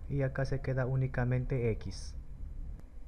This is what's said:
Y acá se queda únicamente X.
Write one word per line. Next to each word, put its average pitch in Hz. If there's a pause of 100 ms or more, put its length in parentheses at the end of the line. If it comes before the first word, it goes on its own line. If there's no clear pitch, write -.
Y 139
acá 131
se 131
queda 131
únicamente 127
X. - (920)